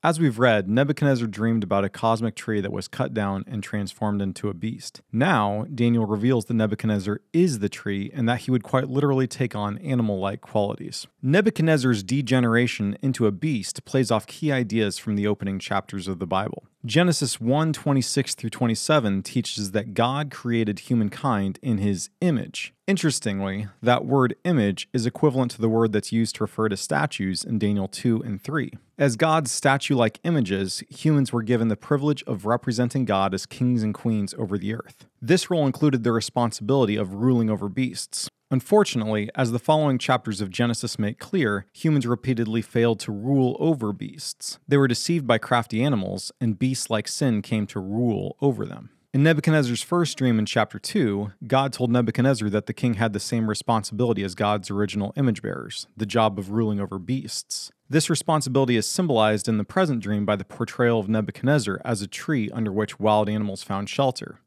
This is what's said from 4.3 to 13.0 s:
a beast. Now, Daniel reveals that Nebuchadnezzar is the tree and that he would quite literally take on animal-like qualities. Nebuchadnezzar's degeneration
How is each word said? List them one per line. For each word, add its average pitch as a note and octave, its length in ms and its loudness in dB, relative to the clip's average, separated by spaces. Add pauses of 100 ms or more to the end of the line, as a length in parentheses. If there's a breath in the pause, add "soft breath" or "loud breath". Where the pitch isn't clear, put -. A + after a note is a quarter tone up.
a F#2+ 60 -4
beast. - 480 -10 (100)
Now, A2+ 640 0
Daniel A#2 320 2
reveals A2 380 0
that A#2+ 100 -4
Nebuchadnezzar G#2+ 680 -2 (120)
is E3 260 2
the G2 100 -2
tree G2 460 -6
and A#2 140 0
that B2 140 0
he C3 100 -2
would B2 100 2
quite C3+ 260 0
literally C3+ 380 0
take A#2+ 300 -4
on G#2 220 -4
animal-like A2 600 -2
qualities. - 680 -4 (120)
Nebuchadnezzar's D3 840 2
degeneration A#2+ 960 2